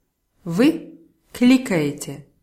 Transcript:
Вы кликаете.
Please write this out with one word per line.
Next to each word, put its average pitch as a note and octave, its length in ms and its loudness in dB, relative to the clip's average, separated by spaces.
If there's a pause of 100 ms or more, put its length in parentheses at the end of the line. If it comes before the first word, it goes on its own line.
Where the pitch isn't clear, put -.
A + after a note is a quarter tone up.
(440)
Вы A#3 560 0 (320)
кликаете. D#3+ 920 0 (160)